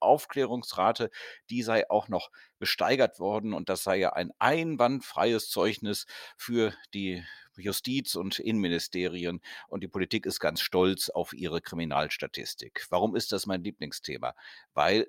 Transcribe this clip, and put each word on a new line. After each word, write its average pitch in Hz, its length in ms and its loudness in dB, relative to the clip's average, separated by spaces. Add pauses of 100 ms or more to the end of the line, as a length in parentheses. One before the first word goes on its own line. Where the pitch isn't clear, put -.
Aufklärungsrate, 117 1080 2 (380)
die 120 120 -2
sei 113 280 2
auch 104 200 2
noch 90 200 -2 (280)
gesteigert - 640 2
worden 104 340 0
und 82 140 -4
das 95 160 -2
sei 95 140 4
ja 92 160 4
ein 87 260 -2
einwandfreies 123 1120 2
Zeugnis 104 560 0 (320)
für 113 360 2 (200)
die 95 280 -4 (360)
Justiz- 104 580 -2
und 95 240 -4
Innenministerien 90 1000 0 (260)
und 95 160 -8
die 92 60 -8
Politik 98 360 -2
ist - 140 -4
ganz 82 220 0
stolz 92 480 2
auf - 240 -4
ihre 82 260 -4
Kriminalstatistik. - 1300 -4
Warum 92 260 2
ist 117 180 -2
das 95 120 -4
mein 95 160 -2
Lieblingsthema? 71 760 -8 (380)
Weil 95 360 4